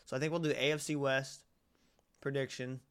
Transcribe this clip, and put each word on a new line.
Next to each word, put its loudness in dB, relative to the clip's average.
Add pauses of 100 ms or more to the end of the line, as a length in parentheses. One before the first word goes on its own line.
So -2
I -2
think 0
we'll 0
do 2
the 2
A 6
F 0
C -2
West 0 (760)
prediction. -4 (100)